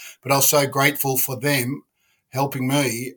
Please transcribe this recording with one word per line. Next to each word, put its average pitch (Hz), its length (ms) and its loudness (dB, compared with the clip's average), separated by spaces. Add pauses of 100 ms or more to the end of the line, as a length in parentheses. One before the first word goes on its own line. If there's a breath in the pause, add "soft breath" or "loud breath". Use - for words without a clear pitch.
(220 loud breath)
But - 100 -2
I 139 60 4
was - 120 4
so 143 180 4
grateful 139 500 0
for 131 220 -4
them 135 440 -2 (480)
helping 131 360 -2
me, 135 500 0